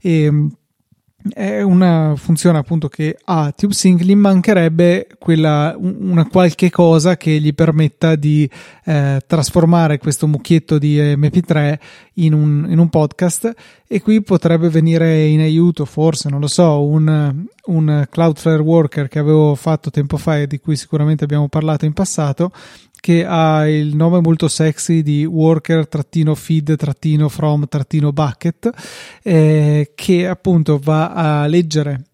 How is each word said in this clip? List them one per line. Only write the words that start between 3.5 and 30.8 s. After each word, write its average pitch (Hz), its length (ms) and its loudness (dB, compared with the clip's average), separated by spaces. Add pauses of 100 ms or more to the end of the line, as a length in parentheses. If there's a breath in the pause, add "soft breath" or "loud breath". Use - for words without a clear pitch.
TubeSync, 185 460 0
gli 185 140 2
mancherebbe 185 920 2 (120)
quella, 156 600 0
un, 185 220 -6
una 180 260 0
qualche 180 440 2
cosa 165 480 2
che 156 200 0
gli 151 140 0
permetta 160 600 0
di, 151 340 0 (380 loud breath)
eh, 139 400 -2
trasformare 165 720 2
questo 156 280 -4
mucchietto 156 520 0
di 147 200 0
M 147 300 0
P 180 120 0
tre 151 380 -2 (360 loud breath)
in 160 180 0
un, 151 380 0
in 165 80 2
un 170 100 4
podcast, 165 640 -2 (340 soft breath)
e 208 140 -4
qui 214 220 0
potrebbe 170 480 0
venire 160 560 2
in 151 140 2
aiuto, 160 440 0
forse, 151 460 -2
non 139 100 -4
lo 147 80 -4
so, 151 360 2
un, 151 600 0 (220)
un 151 420 0
Cloudflare 160 540 0
Worker 151 460 0
che 156 100 -6
avevo 151 380 2
fatto 156 340 -4
tempo 143 260 -4
fa 151 220 -2
e 147 80 -2
di 139 120 -8
cui - 160 -4
sicuramente 151 500 -2
abbiamo 147 240 -2
parlato 156 360 -2
in 156 80 -2
passato, 170 580 -4 (500 loud breath)
che 170 240 0
ha 156 420 0
il 151 300 -2
nome 170 240 2
molto 165 260 2
sexy 160 540 -2
di 147 240 -2
worker 160 640 0
trattino 156 460 -2
feed 156 420 -2
trattino 151 540 -2
from 147 360 -2
trattino 147 460 -4
bucket, 156 580 -4 (520 loud breath)
eh, 156 720 2
che 180 340 -2
appunto 170 500 0
va 156 360 -2